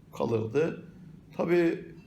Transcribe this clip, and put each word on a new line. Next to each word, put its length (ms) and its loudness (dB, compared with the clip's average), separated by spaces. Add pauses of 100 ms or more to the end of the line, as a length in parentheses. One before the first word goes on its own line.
(160)
kalırdı. 680 0 (520)
Tabii 480 2 (220)